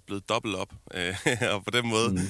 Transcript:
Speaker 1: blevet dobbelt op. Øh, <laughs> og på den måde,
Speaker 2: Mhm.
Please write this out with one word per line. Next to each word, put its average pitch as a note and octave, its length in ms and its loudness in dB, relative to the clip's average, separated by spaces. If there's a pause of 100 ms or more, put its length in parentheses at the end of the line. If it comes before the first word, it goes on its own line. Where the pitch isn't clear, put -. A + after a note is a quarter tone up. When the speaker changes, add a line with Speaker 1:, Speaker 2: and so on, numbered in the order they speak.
Speaker 1:
blevet G2+ 220 -6
dobbelt A2 280 0
op. G2 160 -6 (220)
Øh, F2+ 200 -2 (180)
<laughs> A2+ 220 2
og G2 100 -4
på G#2+ 60 -6
den A#2+ 180 2
måde, A2+ 200 4
Speaker 2:
Mhm. F#2+ 100 2 (120)